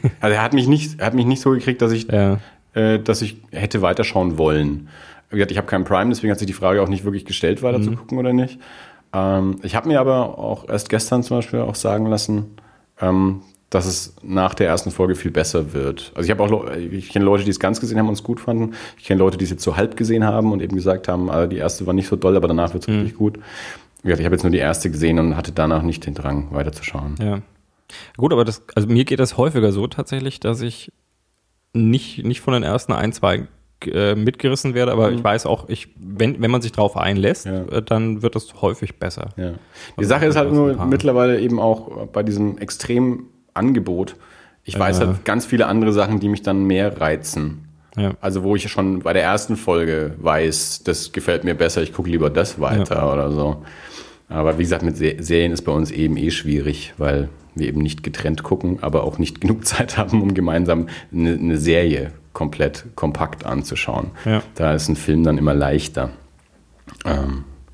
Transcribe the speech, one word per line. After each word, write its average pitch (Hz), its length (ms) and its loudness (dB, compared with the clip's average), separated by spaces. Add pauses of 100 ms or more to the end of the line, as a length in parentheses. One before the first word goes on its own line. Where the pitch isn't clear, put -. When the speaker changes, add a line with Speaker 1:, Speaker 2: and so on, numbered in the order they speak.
Speaker 1:
<laughs> - 160 0
Speaker 2:
Also, 104 140 2
er 107 80 2
hat 120 100 0
mich 127 140 4
nicht, 151 320 0
er 98 80 -2
hat 113 80 0
mich 123 100 2
nicht 131 160 2
so 139 100 2
gekriegt, 127 300 0
dass 117 100 4
ich, 113 200 -2
Speaker 1:
Ja. 101 280 4 (360)
Speaker 2:
äh, 110 240 2
dass 110 240 0
ich 107 140 -8 (140)
hätte 101 300 -2
weiterschauen 90 560 0
wollen. 76 520 0 (400)
Wie - 60 -12
gesagt, 101 160 2
ich 95 60 -2
habe 101 100 -4
keinen 92 160 0
Prime, 101 260 2
deswegen 110 220 0
hat 98 80 -2
sich 104 80 -4
die 95 60 -6
Frage 95 280 2
auch 95 60 2
nicht 95 160 -2
wirklich 101 220 -4
gestellt, 92 360 -2
weiter 123 200 0
zu 107 100 0
Speaker 1:
Mhm. 113 60 -4
Speaker 2:
gucken 131 200 -6
oder 127 140 0
nicht. 123 280 0 (520)
Ähm, 95 500 0
ich 107 140 -6
habe 123 140 0
mir 147 100 4
aber 131 400 2
auch 110 300 -6
erst 107 200 -4
gestern 110 320 2
zum 120 180 -2
Beispiel 120 200 -4
auch 117 160 -2
sagen 107 300 0
lassen, 107 500 -2 (460)
ähm, 95 400 2 (280)
dass 90 160 0
es 92 380 -6
nach 95 300 0
der 98 140 2
ersten 87 240 0
Folge 90 240 2
viel 90 160 -4
besser 78 420 -2
wird. 69 420 -6
Also 85 120 -2
ich 98 40 2
hab 107 80 0
auch 104 100 2
Leu-, 95 280 -2
ich 87 320 -8
kenn 101 120 0
Leute, 98 220 6
die 101 60 0
es 92 100 -2
ganz 104 220 0
gesehen 117 180 -2
haben 110 80 4
und 110 60 0
es 107 100 -6
gut 117 160 -4
fanden. 113 340 -2 (240)
Ich - 80 -20
kenn 95 120 2
Leute, 95 200 4
die 95 60 -2
es 87 60 -2
jetzt 90 140 -6
so 82 120 0
halb 104 220 0
gesehen 113 280 2
haben 107 260 2
und 98 100 -2
eben 95 140 -4
gesagt 92 320 0
haben, 90 220 0
„Ah, 85 180 2
die 92 100 -4
erste 87 280 -4
war 92 80 0
nicht 95 140 0
so - 80 0
doll, 92 220 4
aber 87 100 4
danach 85 260 0
wird's 90 140 -6
Speaker 1:
Mhm. 107 140 0
Speaker 2:
richtig 107 160 -4
gut.“ 104 200 0 (680)
Wie - 60 -2
gesagt, 82 120 2
ich 80 40 0
hab 85 60 2
jetzt 92 120 2
nur 90 80 4
die 87 80 2
erste 80 300 0
gesehen 82 300 2
und 82 160 2
hatte 82 160 -6
danach 80 300 0
nicht 80 240 -4
den 73 80 -6
Drang, 71 380 -4
weiterzuschauen. 71 680 -6
Speaker 1:
Ja. 101 200 -2 (760)
Gut, 123 160 2
aber 120 140 4
das, 110 180 -6 (120)
also 104 120 2
mir 120 180 6
geht 131 140 0
das 127 180 0
häufiger 123 340 4
so 101 160 -2
tatsächlich, 135 520 -8
dass 117 220 -2
ich 117 300 -10 (840)
nicht, 117 520 2
nicht 120 160 -2
von 131 120 0
den 120 100 2
ersten 95 300 -2
ein, 110 200 0
zwei, 95 340 0 (380)
äh, 101 300 0
mitgerissen 127 580 0
werde, 123 180 2
aber 110 200 4
Speaker 2:
Mhm. 120 60 0
Speaker 1:
ich 117 60 -4
weiß 107 220 2
auch, - 240 -2
ich, - 280 -8
wenn, 107 440 -2
wenn 117 80 2
man 120 120 2
sich 117 100 -6
drauf 104 260 2
einlässt, 98 480 0
Speaker 2:
Ja. 95 200 -4
Speaker 1:
äh, - 180 -4
dann 110 400 -2
wird 120 120 0
das - 260 -8
häufig 101 360 -2
besser. - 400 -8
Speaker 2:
Ja. 90 140 -6
Die 87 60 -12 (400)
Speaker 1:
Also 101 120 -2
Speaker 2:
Sache 147 160 4
ist 151 100 2
halt 147 120 4
Speaker 1:
bei 143 40 0
den 151 60 4
Speaker 2:
nur 143 120 6
Speaker 1:
ersten 131 100 0
paar. - 80 0
Speaker 2:
mittlerweile 127 520 4
eben 117 200 0
auch 110 480 0
bei 107 160 -2
diesem 104 340 0
extremen 120 680 -2 (280)
Angebot, 98 600 0 (480)
ich 95 140 -8
weiß 92 220 4
Speaker 1:
Ja. 92 80 4
Speaker 2:
halt 95 180 -2
ganz 117 200 0
viele 117 220 2
andere 110 260 4
Sachen, 101 260 2
die 101 100 0
mich 104 120 0
dann 98 240 0
mehr 98 340 2
reizen. 78 640 -2 (300)
Speaker 1:
Ja. 101 260 0
Speaker 2:
Also 95 220 -2
wo 101 120 2
ich 101 160 -2
schon 95 280 0
bei 87 140 0
der 90 100 4
ersten 107 340 0
Folge 80 600 0
weiß, 80 640 0
das - 280 -4
gefällt 90 320 -2
mir 87 120 0
besser, 82 280 2
ich 78 100 -6
gucke 87 160 -4
lieber 80 220 2
das 78 280 0
weiter 85 380 0
Speaker 1:
Ja. 73 160 2
Speaker 2:
oder 71 180 0
so. 76 320 -2 (640)
Aber 78 280 0
wie 85 60 2
gesagt, 85 200 0
mit 80 140 -2
Se-, 78 220 0
Serien 85 320 2
ist 82 100 -4
bei 80 100 -2
uns 76 200 2
eben 78 260 0
eh 78 140 0
schwierig, 73 640 -2
weil 71 320 0 (260)
wir 76 120 -2
eben 73 140 -2
nicht 76 220 -2
getrennt 78 400 -4
gucken, 92 380 -2
aber 73 220 0
auch - 160 -4
nicht 80 220 -2
<laughs> - 0 -
genug 110 240 0
Zeit - 320 -2
haben, 104 260 2
um 98 100 2
gemeinsam 85 560 2 (240)
eine, 85 200 2
eine 85 240 0
Serie 78 540 2 (220)
komplett 73 600 -4
kompakt - 540 -4
anzuschauen. - 640 -4 (140)
Speaker 1:
Ja. 110 180 2 (100)
Speaker 2:
Da 78 220 2
ist 78 140 -2
ein 78 60 2
Film 80 280 2
dann 78 160 4
immer 73 160 2
leichter. 69 560 0 (920)
Ähm, 69 420 -4 (280)